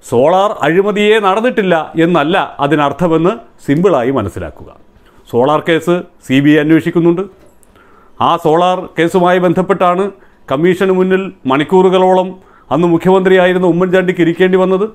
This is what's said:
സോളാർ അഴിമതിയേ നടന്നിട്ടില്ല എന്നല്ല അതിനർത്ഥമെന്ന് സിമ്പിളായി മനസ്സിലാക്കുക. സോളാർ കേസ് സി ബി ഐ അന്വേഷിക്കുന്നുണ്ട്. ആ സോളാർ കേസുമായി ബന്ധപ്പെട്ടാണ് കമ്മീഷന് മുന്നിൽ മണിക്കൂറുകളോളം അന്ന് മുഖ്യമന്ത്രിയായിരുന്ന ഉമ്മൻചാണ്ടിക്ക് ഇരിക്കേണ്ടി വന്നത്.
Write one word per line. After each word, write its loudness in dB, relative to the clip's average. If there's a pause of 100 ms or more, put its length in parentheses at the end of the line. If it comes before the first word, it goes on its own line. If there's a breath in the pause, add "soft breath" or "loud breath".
സോളാർ 0 (120)
അഴിമതിയേ 0
നടന്നിട്ടില്ല 0 (280)
എന്നല്ല 0 (220)
അതിനർത്ഥമെന്ന് 0 (320)
സിമ്പിളായി 0
മനസ്സിലാക്കുക. -8 (600 soft breath)
സോളാർ 0
കേസ് 0 (280)
സി -2
ബി 2
ഐ 4
അന്വേഷിക്കുന്നുണ്ട്. 0 (960 soft breath)
ആ 0 (120)
സോളാർ 0 (180)
കേസുമായി 2
ബന്ധപ്പെട്ടാണ് 0 (420 soft breath)
കമ്മീഷന് 0
മുന്നിൽ 0 (220)
മണിക്കൂറുകളോളം 2 (420 soft breath)
അന്ന് 0
മുഖ്യമന്ത്രിയായിരുന്ന 2
ഉമ്മൻചാണ്ടിക്ക് 0
ഇരിക്കേണ്ടി 0
വന്നത്. 0